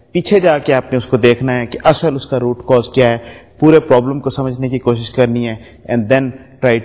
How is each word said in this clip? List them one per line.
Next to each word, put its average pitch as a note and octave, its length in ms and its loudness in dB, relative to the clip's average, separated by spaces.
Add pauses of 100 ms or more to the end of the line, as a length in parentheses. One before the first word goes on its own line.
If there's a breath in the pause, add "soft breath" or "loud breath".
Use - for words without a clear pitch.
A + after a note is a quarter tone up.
(120)
پیچھے F#3+ 280 0
جا E3 180 2
کے C#3 160 0
آپ B2+ 180 -2
نے C3 40 -2
اس A#2+ 100 -4
کو - 100 0
دیکھنا A#2+ 420 2
ہے A#2+ 80 -6
کہ - 180 -12
اصل D#3+ 300 2
اس C3+ 120 -8
کا B2+ 140 -4
روٹ A#2+ 260 -4
کاز A#2+ 220 2
کیا B2+ 220 2
ہے، A#2 80 -2 (400 loud breath)
پورے D#3 220 6
پرابلم C3 400 0
کو C#3 100 -6
سمجھنے C3 380 -6
کی B2+ 100 -4
کوشش A#2+ 320 -2
کرنی A#2+ 380 -2
ہے، A2+ 80 -8 (360 loud breath)
and A#2+ 200 -2
then C3+ 180 0 (360)
try A#2+ 80 4 (100)